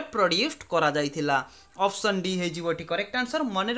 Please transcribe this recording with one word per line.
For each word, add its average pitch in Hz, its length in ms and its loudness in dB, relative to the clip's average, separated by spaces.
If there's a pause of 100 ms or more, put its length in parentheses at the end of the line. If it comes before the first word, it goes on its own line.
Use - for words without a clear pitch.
(140)
ପ୍ରଡ୍ୟୁସ୍ଡ 202 480 2 (100)
କରାଯାଇଥିଲା। 147 680 2 (480)
ଅପସନ୍ 196 400 0
ଡି 185 160 -2
ହେଇଯିବ 170 320 -4
ଏଠି 165 180 -8
କରେକ୍ଟ 196 300 -4
ଆନ୍ସର। 294 200 -2 (140)
ମନେ 196 220 0